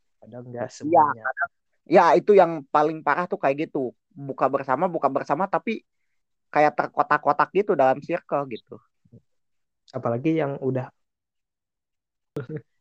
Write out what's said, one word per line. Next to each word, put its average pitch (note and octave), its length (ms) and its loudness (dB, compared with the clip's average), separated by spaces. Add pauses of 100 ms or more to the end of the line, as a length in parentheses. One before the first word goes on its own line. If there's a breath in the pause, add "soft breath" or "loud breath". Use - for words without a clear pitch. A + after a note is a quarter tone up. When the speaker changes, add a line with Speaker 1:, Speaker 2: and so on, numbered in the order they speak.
(200)
Speaker 1:
kadang A#2+ 320 -20
nggak A#2+ 160 -10
Speaker 2:
Iya, - 80 -20
Speaker 1:
semuanya. D3 480 2
Speaker 2:
kadang, - 260 -6 (380)
ya F3 180 6 (140)
itu G#3 160 2
yang E3+ 160 6 (160)
paling D#3 320 0
parah D3+ 320 -2
tuh G3 80 -4
kayak C#3+ 320 -2
gitu. C3 240 -6 (160)
Buka C3+ 400 -2
bersama, C3+ 400 -2
buka D3+ 160 -2
bersama, C#3+ 400 -4
tapi G#3 400 -6 (680)
kayak D3 240 4
terkotak-kotak D3 720 0
gitu G3+ 240 0
dalam C3 240 2
circle D#3 480 -6
gitu. A2+ 320 -14 (1120)
Speaker 1:
Apalagi C3 480 -2
yang C#3 240 -4
udah C3 240 -4 (1500)
<laughs> D3 280 -10 (180)